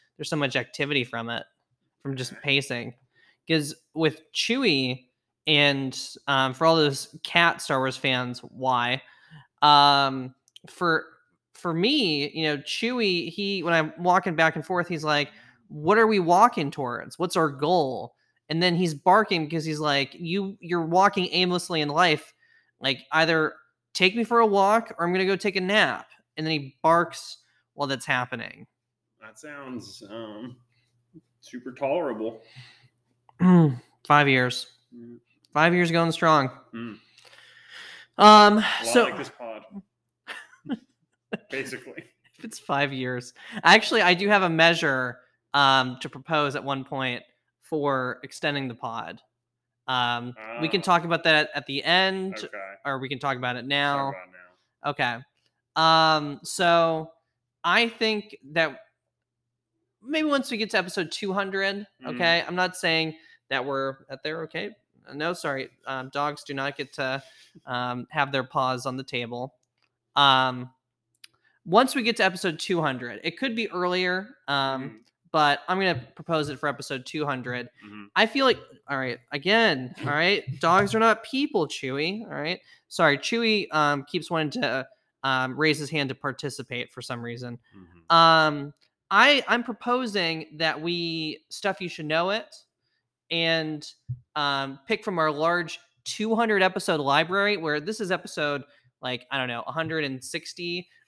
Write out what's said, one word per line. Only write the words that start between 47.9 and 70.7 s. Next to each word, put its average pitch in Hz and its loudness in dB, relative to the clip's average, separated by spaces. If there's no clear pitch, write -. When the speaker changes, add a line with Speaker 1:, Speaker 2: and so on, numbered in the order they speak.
Speaker 1:
extending 139 -6
the 117 -10
pod. 113 -10
Um, 123 -2
we 160 -2
can 165 -2
Speaker 2:
Ah. - -8
Speaker 1:
talk 170 2
about 165 -2
that 151 4
at 147 -8
the 139 -6
end, 190 0
Speaker 2:
Okay. 98 -14
Speaker 1:
or 135 -4
we 131 0
can 135 4
talk 135 0
about 123 -2
it 120 -8
now. 143 2
Speaker 2:
Talk - -8
about 90 -14
it - -20
now. 90 -12
Speaker 1:
Okay. 123 -2
Um, 160 4
so 165 2
I 214 2
think 220 -4
that 156 -2
maybe 311 -2
once 277 0
we 240 -4
get 208 -4
to 208 2
episode 180 -4
two 196 -4
hundred, 196 -4
Speaker 2:
Mm. - -8
Speaker 1:
okay? 170 2
I'm 170 -8
not 180 -2
saying 160 -2
that 131 -2
we're 135 -6
at 135 -16
there, 160 -8
okay? 185 -10
No, 156 -4
sorry. 139 -6
Um, 131 -8
dogs 147 -4
do 143 -10
not 139 -6
get 135 -10
to, 135 -4
um, 123 -6
have 139 -2
their 131 0
paws 131 -2
on 131 -6
the 135 -8
table. 123 -10
Um, 131 4